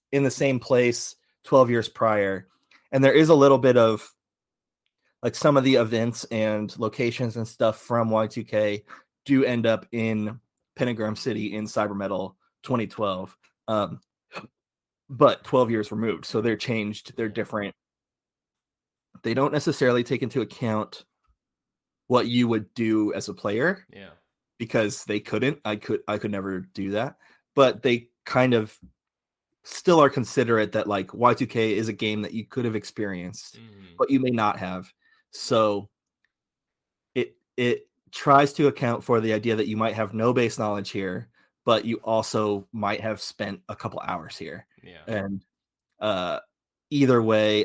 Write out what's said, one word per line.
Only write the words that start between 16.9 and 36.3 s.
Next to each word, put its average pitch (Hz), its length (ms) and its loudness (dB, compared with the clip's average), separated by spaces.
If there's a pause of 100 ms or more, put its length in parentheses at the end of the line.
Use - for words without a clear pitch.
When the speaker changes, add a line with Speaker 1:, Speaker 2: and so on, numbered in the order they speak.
Speaker 1:
they're 117 100 -4
Speaker 2:
Yeah. 107 80 -8
Speaker 1:
different. 104 400 -6 (1500)
They 117 120 -2
don't 135 180 2
necessarily 131 520 2
take 123 180 -4
into 127 200 -4
account 107 640 -6 (1000)
what 120 220 2
you 120 200 2
would 110 260 -2
do 110 400 0
as - 140 -8
a 101 60 -10
player. 127 580 -4
Speaker 2:
Yeah. 95 180 -20 (480)
Speaker 1:
Because 113 460 -2
they 107 160 -4
couldn't. 113 440 -2
I 107 120 -4
could, - 320 -6
I 104 100 -2
could 104 140 -6
never 95 280 -6
do 98 300 -10
that. 117 260 -4 (380)
But 131 280 4
they 120 260 0 (160)
kind 127 300 2
of 107 220 0 (840)
still - 380 2
are 139 100 6
considerate 113 640 0
that, 107 160 -2
like, 98 260 -4
Y 120 200 4
two 120 120 -2
K 110 300 0
is 110 120 -2
a 113 40 -4
game 107 300 -4
that 98 120 -8
you 110 100 -8
could 123 200 -6
have 110 100 -4
experienced, 98 840 -10
Speaker 2:
Mm-hmm. 101 420 -20
Speaker 1:
but 131 120 0
you 139 100 4
may 127 100 0
not 110 280 0
have. 92 340 -10 (380)
So 107 600 0 (1200)